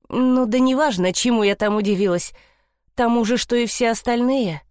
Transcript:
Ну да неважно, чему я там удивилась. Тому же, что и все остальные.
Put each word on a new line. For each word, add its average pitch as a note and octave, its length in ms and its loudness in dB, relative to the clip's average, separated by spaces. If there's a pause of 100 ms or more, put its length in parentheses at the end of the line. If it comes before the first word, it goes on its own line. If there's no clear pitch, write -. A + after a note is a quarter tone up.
Ну B3+ 360 2
да A3+ 140 0
неважно, C4 540 2
чему A#3 300 0
я G3+ 120 2
там G#3+ 200 0
удивилась. G3 580 -2 (600)
Тому A#3 280 0
же, A3+ 140 0
что - 180 -2
и A#3+ 100 0
все A#3 260 -2
остальные. A#3+ 800 -2